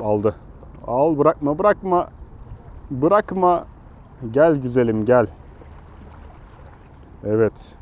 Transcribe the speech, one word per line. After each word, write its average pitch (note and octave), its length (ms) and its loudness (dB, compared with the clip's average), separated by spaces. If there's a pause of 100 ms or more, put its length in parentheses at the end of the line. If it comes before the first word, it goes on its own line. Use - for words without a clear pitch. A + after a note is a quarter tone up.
Aldı. G#2+ 300 0 (520)
Al, C#3+ 320 0
bırakma, D3 400 0
bırakma. F#3+ 500 0 (840)
Bırakma. F3+ 760 0 (680)
Gel D3+ 260 4
güzelim, A#2+ 480 0
gel. A#2+ 220 4 (2000)
Evet, G#2+ 580 -2